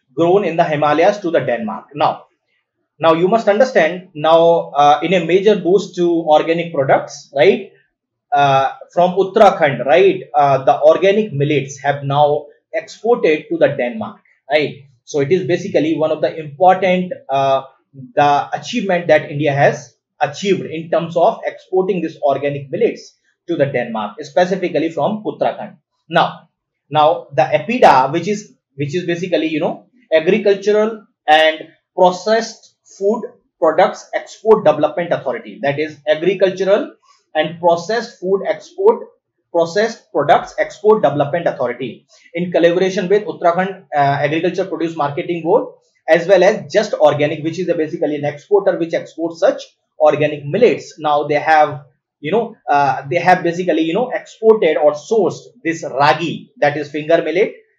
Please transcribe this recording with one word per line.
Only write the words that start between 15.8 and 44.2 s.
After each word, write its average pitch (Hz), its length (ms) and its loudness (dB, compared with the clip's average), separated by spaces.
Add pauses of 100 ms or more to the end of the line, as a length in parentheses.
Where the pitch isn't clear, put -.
one 156 140 -2
of 156 100 -4
the 160 160 -4
important, 180 760 0 (160)
uh, 135 340 0 (300)
the 143 600 0
achievement 185 540 -4
that 151 240 2
India 147 220 -2
has 151 440 -2 (240)
achieved 151 420 -2
in 160 280 -10
terms 165 260 -2
of 170 280 0
exporting 185 580 -4
this - 200 -8
organic 143 480 -4
millets 190 460 -4 (300)
to 170 80 -4
the 143 120 0
Denmark, 113 560 -6
specifically 170 680 -2
from 175 340 -4
Uttarakhand. 127 520 -6 (320)
Now, 156 400 -2 (420)
now 151 420 2
the 151 100 2
apida, 151 720 2
which 170 140 -4
is, 208 280 -6 (200)
which 143 220 -6
is 160 100 -4
basically, 165 400 -2
you 156 140 -2
know, - 260 -6 (260)
agricultural 208 920 0 (220)
and 156 400 2 (280)
processed 208 800 0 (240)
food 208 240 -2 (380)
products 175 520 0
export - 520 0
development 151 480 0
authority, 113 500 -6
that 143 160 -2
is 156 180 -6 (120)
agricultural 185 840 0 (420)
and 160 240 -4
processed 190 600 -2
food 190 260 -2
export, - 600 -2 (460)
processed 175 600 -2
products 156 460 0
export 214 440 0
development 147 440 -2
authority, 123 600 -6 (280)
in 180 160 -4
collaboration 180 580 2
with 202 160 2
Uttarakhand, 175 600 -2 (100)
uh, 147 40 0
Agriculture 147 640 0